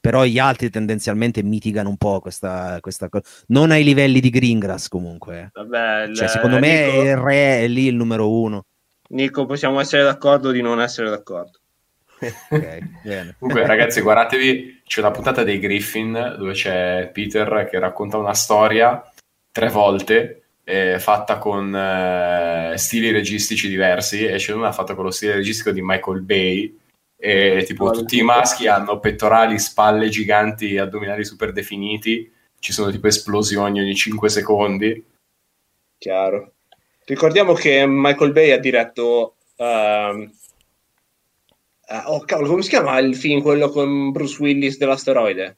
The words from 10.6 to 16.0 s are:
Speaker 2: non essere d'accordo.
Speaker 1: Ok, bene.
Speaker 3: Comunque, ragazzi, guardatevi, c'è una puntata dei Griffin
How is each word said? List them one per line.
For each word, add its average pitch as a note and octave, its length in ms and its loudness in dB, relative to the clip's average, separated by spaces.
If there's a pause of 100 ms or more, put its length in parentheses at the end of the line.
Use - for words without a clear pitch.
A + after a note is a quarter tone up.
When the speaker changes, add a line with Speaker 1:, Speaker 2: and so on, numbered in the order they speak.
Speaker 2:
non A#2 180 0
essere A#2+ 280 -4
d'accordo. F#2+ 500 -10 (920)
Speaker 1:
Ok, D3 280 -4 (240)
bene. F#2 360 -10
Speaker 3:
Comunque, A#2 280 0
ragazzi, A2+ 340 2
guardatevi, B2 880 2
c'è - 140 -4
una G#2 100 2
puntata A#2+ 320 -2
dei G2+ 160 0
Griffin A2 800 -4